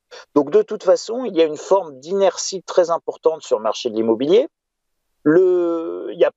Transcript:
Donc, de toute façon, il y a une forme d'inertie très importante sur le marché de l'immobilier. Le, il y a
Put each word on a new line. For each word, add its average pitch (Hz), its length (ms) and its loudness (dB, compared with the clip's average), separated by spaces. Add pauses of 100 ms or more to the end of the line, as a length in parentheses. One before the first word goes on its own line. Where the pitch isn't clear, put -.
(340)
Donc, 147 160 2
de 208 100 4
toute 214 220 -8
façon, 214 420 -2
il 208 100 -8
y 165 60 0
a 165 60 6
une 151 100 -6
forme 165 420 -2
d'inertie 185 640 -2
très 170 280 0
importante 160 520 -2
sur - 140 -2
le 107 60 -6
marché 110 260 -4
de 107 60 -6
l'immobilier. 123 540 2 (720)
Le, 175 920 0
il - 60 -14
y - 80 4
a - 100 0